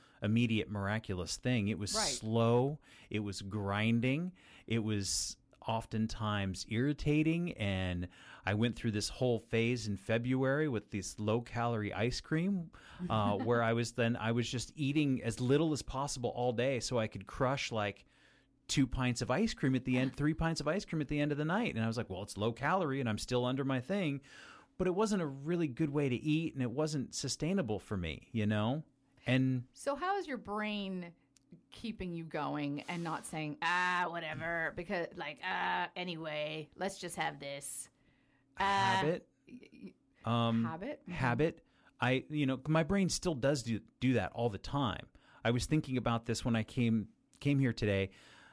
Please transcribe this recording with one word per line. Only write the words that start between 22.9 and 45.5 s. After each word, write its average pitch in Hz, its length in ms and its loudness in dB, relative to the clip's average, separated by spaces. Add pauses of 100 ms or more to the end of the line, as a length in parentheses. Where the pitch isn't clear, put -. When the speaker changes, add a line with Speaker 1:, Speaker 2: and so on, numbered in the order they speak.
Speaker 1:
and 123 80 0
I'm 104 100 0
still 123 260 0
under 131 200 0
my 135 160 0
thing." 151 400 -2 (580)
But 185 80 0
it 185 80 2
wasn't 202 280 2
a 160 40 0
really 147 420 0
good 143 220 0
way 143 180 2
to 123 80 2
eat, 156 380 2
and 135 80 -2
it 123 80 0
wasn't 147 440 -2
sustainable 139 640 -2
for - 180 -4
me, 82 360 -4
you 107 140 0
know? 110 360 2 (440)
And 131 380 2 (100)
Speaker 2:
So - 220 -2
how 370 200 0
is 370 100 -4
your 269 120 -4
brain 196 760 -4 (600)
keeping 208 420 -6
you 165 100 -4
going 147 580 -2
and 175 200 -4
not 156 240 -4
saying, 151 340 -6
"Ah, 180 480 2
whatever," 165 680 -4
because, 175 400 -2
like, 151 280 -10
"Ah, 180 520 -2
anyway, 156 800 -6
let's 190 220 -4
just 175 180 -8
have 151 240 -2
this." 139 480 -10 (680)
Uh, - 80 -2
Speaker 1:
Habit. 190 640 2 (220)
Speaker 2:
y-, - 100 -16 (140)
y-, - 200 -16 (320)
Speaker 1:
Um, 117 400 2
Speaker 2:
habit? 180 380 -6
Mm-hmm. 175 100 -12
Speaker 1:
habit. 135 520 0 (360)
I, 127 300 2
you 151 160 0
know, 131 220 0
my 160 160 4
brain 185 240 2
still 175 260 0
does 135 300 2
do, 110 160 -2 (180)
do 127 160 4
that 101 180 2
all 117 160 0
the 101 100 -4
time. - 480 -2 (380)
I 113 60 4